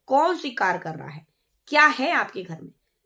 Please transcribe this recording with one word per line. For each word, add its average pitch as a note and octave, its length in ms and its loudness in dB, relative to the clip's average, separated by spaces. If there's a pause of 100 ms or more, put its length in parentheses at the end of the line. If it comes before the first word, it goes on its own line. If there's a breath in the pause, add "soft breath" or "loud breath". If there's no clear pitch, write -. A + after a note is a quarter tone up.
कौन D#4 300 2
स्वीकार G3+ 400 -2
कर E3 180 -10
रहा - 140 -14
है, D3 160 -18 (420)
क्या D4 200 6
है C#4 260 -2
आपके G#3 300 -4
घर E3 180 -14
में, - 100 -18 (340)